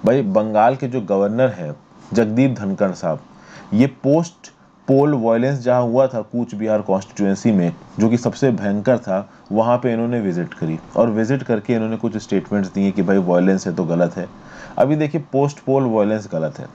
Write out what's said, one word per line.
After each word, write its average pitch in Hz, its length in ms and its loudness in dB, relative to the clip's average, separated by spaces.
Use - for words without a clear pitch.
भाई, 131 180 4
बंगाल 107 540 2
के 131 120 -6
जो 123 120 -4
गवर्नर 101 480 0
हैं 85 280 -8
जगदीप 117 460 2
धनखड़ 98 340 -2
साहब, 82 280 -4
ये 117 120 4
पोस्ट 147 640 -2
पोल 139 340 2
violence 120 440 0
जहाँ 123 240 2
हुआ 117 240 2
था 123 140 -4
कूच 117 340 -6
बिहार 107 260 0
constituency 98 720 0
में, 87 200 2
जो 110 80 4
कि 117 80 4
सबसे 120 340 0
भयंकर 104 480 0
था, 98 320 -4
वहाँ 113 260 2
पे 123 140 -2
इन्होंने 117 280 -2
visit 87 340 -4
करी 80 240 -4
और 117 140 4
visit 113 320 0
करके 117 320 -2
इन्होंने 113 220 -2
कुछ 107 200 -4
statements 101 560 -2
दिए 98 180 0
कि 95 120 -2
भाई 95 160 2
violence 92 480 2
है 90 80 -4
तो 92 100 -2
गलत 85 320 0
है। 90 120 -8
अभी 143 180 2
देखिए, 151 360 -4
पोस्ट 143 280 0
पोल 135 240 0
violence 107 480 0
गलत 78 260 -6
है। 60 160 -14